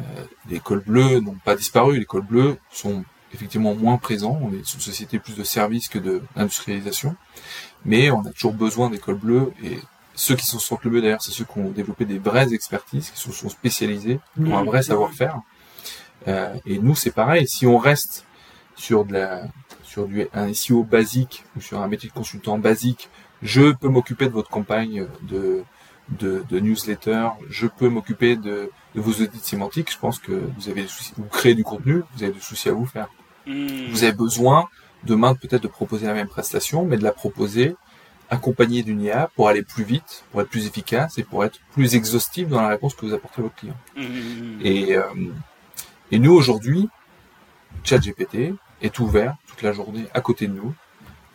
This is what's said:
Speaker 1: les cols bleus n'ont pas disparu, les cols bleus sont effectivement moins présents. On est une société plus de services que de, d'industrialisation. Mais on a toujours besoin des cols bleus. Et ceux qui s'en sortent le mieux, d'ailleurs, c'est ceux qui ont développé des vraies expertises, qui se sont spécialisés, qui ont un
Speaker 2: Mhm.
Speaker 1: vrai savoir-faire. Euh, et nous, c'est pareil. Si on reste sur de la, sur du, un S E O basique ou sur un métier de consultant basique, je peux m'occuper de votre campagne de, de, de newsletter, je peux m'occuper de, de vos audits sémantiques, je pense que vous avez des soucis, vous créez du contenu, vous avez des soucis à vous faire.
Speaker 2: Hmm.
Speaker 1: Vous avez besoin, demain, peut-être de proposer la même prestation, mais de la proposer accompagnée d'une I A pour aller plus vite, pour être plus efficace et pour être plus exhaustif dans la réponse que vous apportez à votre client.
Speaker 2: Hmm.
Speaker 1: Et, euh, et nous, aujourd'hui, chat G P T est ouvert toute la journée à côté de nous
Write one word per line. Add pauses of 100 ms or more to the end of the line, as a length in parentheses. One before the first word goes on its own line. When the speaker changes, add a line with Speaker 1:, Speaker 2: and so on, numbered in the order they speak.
(500)
Speaker 1:
les
cols
bleus
n'ont
pas
disparu,
les
cols
bleus (140)
sont (280)
effectivement
moins
présents.
On
est (160)
une
société
plus
de
services
que
de, (140)
d'industrialisation. (720)
Mais
on
a
toujours
besoin
des
cols
bleus. (100)
Et (380)
ceux
qui
s'en
sortent
le
mieux,
d'ailleurs,
c'est
ceux
qui
ont
développé
des
vraies
expertises,
qui
se
sont
spécialisés, (160)
qui
ont
un
Speaker 2:
Mhm.
Speaker 1:
vrai
savoir-faire. (840)
Euh, (120)
et
nous,
c'est
pareil.
Si
on
reste (500)
sur
de
la, (400)
sur
du,
un
S
E
O
basique (140)
ou
sur
un
métier
de
consultant
basique, (320)
je
peux
m'occuper
de
votre
campagne (180)
de, (460)
de,
de
newsletter, (220)
je
peux
m'occuper
de, (240)
de
vos (100)
audits
sémantiques,
je
pense
que
vous
avez
des
soucis,
vous
créez
du
contenu, (120)
vous
avez
des
soucis
à
vous
faire. (360)
Speaker 2:
Hmm.
Speaker 1:
Vous
avez
besoin, (340)
demain,
peut-être
de
proposer
la
même
prestation,
mais
de
la
proposer (540)
accompagnée
d'une
I
A
pour
aller
plus
vite,
pour
être
plus
efficace
et
pour
être (140)
plus
exhaustif
dans
la
réponse
que
vous
apportez
à
votre
client. (200)
Speaker 2:
Hmm.
Speaker 1:
Et,
euh, (1080)
et
nous,
aujourd'hui, (920)
chat
G
P
T (260)
est
ouvert (120)
toute
la
journée
à
côté
de
nous (600)